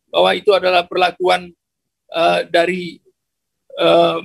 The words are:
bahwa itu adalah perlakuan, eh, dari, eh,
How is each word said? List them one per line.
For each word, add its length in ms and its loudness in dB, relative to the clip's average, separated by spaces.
bahwa 240 0
itu 160 0
adalah 320 0
perlakuan, 720 -2
eh, 280 0
dari, 480 -2
eh, 440 2